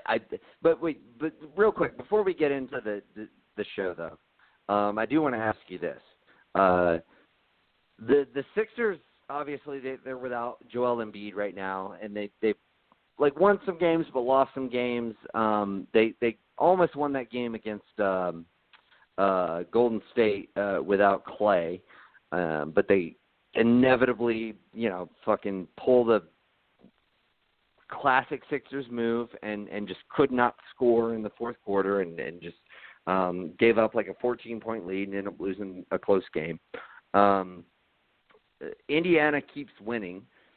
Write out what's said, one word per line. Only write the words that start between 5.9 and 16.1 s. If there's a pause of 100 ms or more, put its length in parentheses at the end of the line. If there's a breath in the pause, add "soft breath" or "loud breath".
Uh, (1000 soft breath)
the,
the (100)
Sixers, (300)
obviously,
they,
they're
without (140)
Joel
Embiid
right
now,
and
they, (120)
they, (640)
like,
won
some
games
but
lost
some
games. (180)
Um,
they,